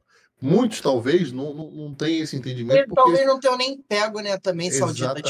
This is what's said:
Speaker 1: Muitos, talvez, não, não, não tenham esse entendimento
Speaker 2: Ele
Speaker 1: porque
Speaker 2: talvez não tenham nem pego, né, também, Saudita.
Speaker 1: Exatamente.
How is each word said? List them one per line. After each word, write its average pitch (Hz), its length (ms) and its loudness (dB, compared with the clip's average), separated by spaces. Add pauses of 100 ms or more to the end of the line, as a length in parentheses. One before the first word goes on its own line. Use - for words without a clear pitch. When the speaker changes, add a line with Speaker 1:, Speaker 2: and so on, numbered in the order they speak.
(420)
Speaker 1:
Muitos, 208 400 2
talvez, 135 500 2
não, 139 220 -8
não, 151 180 -12
não 147 240 -12
tenham 160 280 -2
esse 151 120 -8
entendimento 127 400 -2
Speaker 2:
Ele 185 120 4
Speaker 1:
porque 214 140 2
Speaker 2:
talvez 269 240 6
não 269 140 2
tenham 262 180 2
nem 269 240 -4
pego, 214 380 -2
né, 202 180 -4
também, 180 320 -2
Saudita. 127 360 -2
Speaker 1:
Exatamente. 139 240 -4